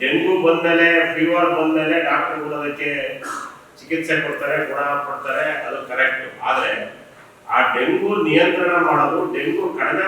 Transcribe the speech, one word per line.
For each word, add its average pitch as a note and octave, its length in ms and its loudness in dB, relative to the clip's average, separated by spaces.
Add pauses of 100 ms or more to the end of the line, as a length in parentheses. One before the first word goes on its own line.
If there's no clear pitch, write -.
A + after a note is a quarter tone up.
ಡೆಂಗು E3+ 420 2
ಬಂದ್ಮೇಲೆ, E3 720 4
ಫೀವರ್ E3 320 2
ಬಂದ್ಮೇಲೆ D#3+ 560 2
ಡಾಕ್ಟರ್ಗಳು D#3 520 -2
ಅದಕ್ಕೆ C#3+ 680 -6 (580)
ಚಿಕಿತ್ಸೆ D#3+ 400 -2
ಕೊಡ್ತಾರೆ, D3 460 -2
ಗುಣ C#3 120 -4
ಪಡ್ತಾರೆ, C#3+ 720 -2 (120)
ಅದು - 260 -8
ಕರೆಕ್ಟ್. - 540 -2
ಆದ್ರೆ - 500 -2 (560)
ಆ - 260 2
ಡೆಂಗು F#3 480 2
ನಿಯಂತ್ರಣ F3 540 4
ಮಾಡೋದು, D#3 640 2
ಡೆಂಗು D3 300 -2
ಕಡಿಮೆ - 400 -2